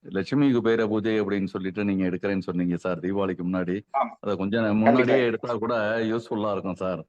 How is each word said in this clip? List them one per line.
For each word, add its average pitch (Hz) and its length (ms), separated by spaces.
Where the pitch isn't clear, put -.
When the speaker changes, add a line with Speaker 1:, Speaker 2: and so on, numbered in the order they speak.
Speaker 1:
லட்சுமி 131 440
குபேர 113 340
பூஜை 110 340
அப்படின்னு 98 260
சொல்லிட்டு 95 380
நீங்க 95 200
எடுக்கிறேன்னு 92 440
சொன்னீங்க 90 280
சார் 87 240
தீபாவளிக்கு 92 440
முன்னாடி. 90 320
Speaker 2:
ஆமா. - 280
Speaker 1:
அத 101 160
கொஞ்சம் 98 280
Speaker 2:
கண்டிப்பா 107 200
Speaker 1:
முன்னாடியே 123 300
Speaker 2:
எடுக்கிறேன். 123 140
Speaker 1:
எடுத்தா 117 260
கூட 113 200
யூஸ்ஃபுல்லா 110 520
இருக்கும் 92 220
சார். 90 340